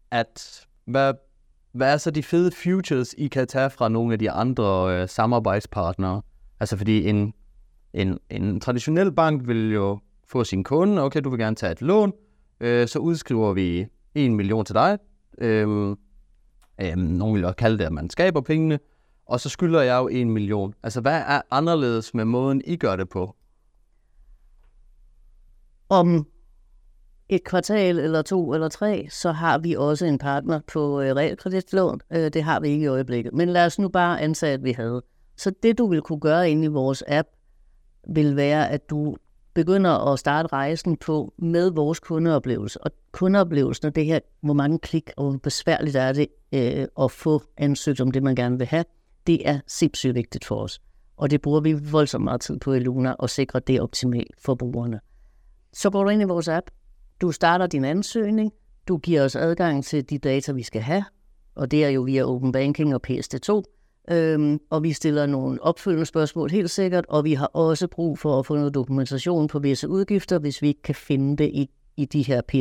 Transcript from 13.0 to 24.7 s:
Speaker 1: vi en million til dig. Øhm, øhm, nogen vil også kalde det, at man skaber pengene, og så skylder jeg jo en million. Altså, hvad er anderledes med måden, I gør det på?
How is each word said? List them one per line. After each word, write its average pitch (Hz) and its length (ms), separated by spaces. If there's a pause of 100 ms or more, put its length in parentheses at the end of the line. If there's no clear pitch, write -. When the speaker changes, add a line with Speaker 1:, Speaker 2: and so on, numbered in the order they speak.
Speaker 1:
vi 90 320 (300)
en 131 200
million 104 300
til 95 100
dig. 110 220 (400)
Øhm, 104 580 (840)
øhm, 90 180
nogen 92 360
vil 92 100
også 92 100
kalde 113 220
det, 101 60
at 78 80
man 80 180
skaber 170 320
pengene, 156 380 (460)
og 123 140
så 147 100
skylder 165 320
jeg 123 160
jo 127 100
en 120 220
million. 104 440 (100)
Altså, 117 180
hvad 139 160 (100)
er 143 140 (100)
anderledes 135 600
med 110 120
måden, 131 400
I 170 100
gør 113 200
det 92 140
på? 95 260 (2500)